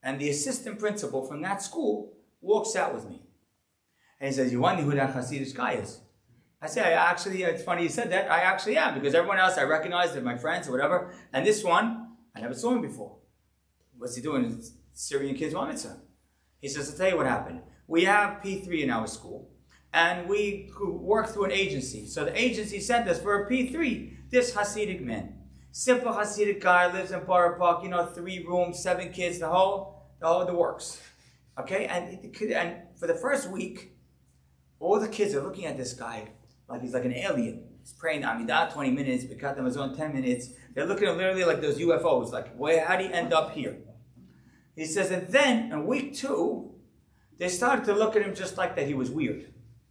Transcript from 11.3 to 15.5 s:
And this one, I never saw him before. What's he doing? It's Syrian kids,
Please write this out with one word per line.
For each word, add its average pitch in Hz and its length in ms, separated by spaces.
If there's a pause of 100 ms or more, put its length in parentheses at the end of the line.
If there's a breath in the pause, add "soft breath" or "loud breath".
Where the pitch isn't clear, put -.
And 175 140
this 208 180
one, 185 220 (500)
I 110 60
never 123 140
saw 233 160
him 247 100
before. 107 320 (840)
What's 120 180
he 120 60
doing? 135 240
It's - 260 (220)
Syrian 139 420
kids, 151 180